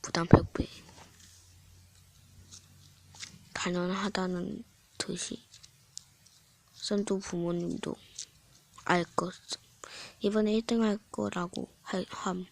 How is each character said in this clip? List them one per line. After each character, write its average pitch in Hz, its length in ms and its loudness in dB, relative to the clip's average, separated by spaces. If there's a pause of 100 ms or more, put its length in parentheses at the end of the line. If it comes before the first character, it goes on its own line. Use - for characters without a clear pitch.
부담 170 240 0
백 - 260 10
배. - 160 -2 (2750)
당연하다는 185 1080 -2 (340)
듯이. - 500 -8 (1300)
쌤도 202 460 0
부모님도 175 760 -2 (880)
알 175 200 4
것. - 280 -2 (880)
이번에 214 340 4
일 226 120 4
등 233 160 2
할 208 160 2 (120)
거라고 - 640 -4 (100)
할, 190 280 -4
함. 185 420 -6